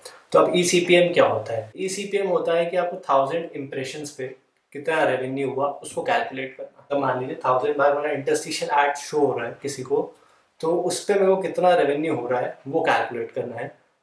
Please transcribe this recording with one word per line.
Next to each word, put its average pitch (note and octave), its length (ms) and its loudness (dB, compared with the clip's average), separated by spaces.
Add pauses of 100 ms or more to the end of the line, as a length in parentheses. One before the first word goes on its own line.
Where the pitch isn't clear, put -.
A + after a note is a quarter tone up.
(320)
तो - 80 8
अब - 160 6
ईसीपीएम F3 580 4
क्या C3+ 120 6
होता - 280 -2
है? A2 240 -6
ईसीपीएम G3 500 -4
होता E3 260 0
है E3+ 120 2
कि F3+ 120 -2
आपको F3 200 -2 (120)
थाउजेंड C#3 460 2
इम्प्रेशंस C#3 560 -8
पे B2+ 160 -10 (480)
कितना D#3 300 0
रेवेन्यू C3 440 -2
हुआ C3 180 -2 (160)
उसको - 200 -8
कैलकुलेट C3 540 -2
करना। - 320 -16
तो C#3+ 100 0
मान C3+ 200 -2
लीजिए C3+ 260 -6
थाउजेंड D3 320 0
बार C#3+ 140 4
हमारा D3 200 0
इंटरस्टिशियल D3+ 680 -2
ऐड C#3+ 180 2
शो - 220 -4
हो B2+ 180 2
रहा A#2 100 -4
है - 140 -10
किसी C3 220 -6
को, C#3+ 180 0 (600)
तो D#3+ 100 0
उस - 340 -2
पे G3+ 80 2
मेरे G3 120 4
को F#3+ 120 6
कितना F3 380 2
रेवेन्यू D3 400 2
हो A#2+ 120 -6
रहा B2 120 0
है - 180 -6 (100)
वो D3 140 0
कैलकुलेट A#2+ 500 0
करना A#2+ 240 -8
है, C3 160 -8 (320)